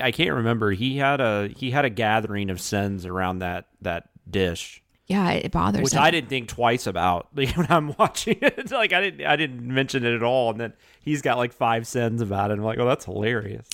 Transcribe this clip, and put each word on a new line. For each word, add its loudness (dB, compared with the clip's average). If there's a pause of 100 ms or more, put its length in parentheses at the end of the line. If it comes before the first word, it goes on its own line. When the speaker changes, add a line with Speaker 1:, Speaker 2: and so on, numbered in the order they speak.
Speaker 1:
I 0
can't 0
remember. 0
He -2
had 2
a, 0
he -6
had 2
a 0
gathering 0
of -6
sins -2
around -2
that, -6 (140)
that -6 (200)
dish. -2 (240)
Speaker 2:
Yeah, 2
it -2
bothers 2
Speaker 1:
Which 2
Speaker 2:
him. 4
Speaker 1:
I 8
didn't 0
think -4
twice 2
about 0
<laughs> -20
when 0
I'm 2
watching 0
it. 0
Like, 2
I 4
didn't, -2
I 4
didn't -4
mention 0
it 2
at -2
all. 2
And -6
then -6 (260)
he's -2
got, 2
like, 0
five 0
sins 0
about 0
it. 0
I'm -4
like, -2
"Oh, 2
that's 0
hilarious." -4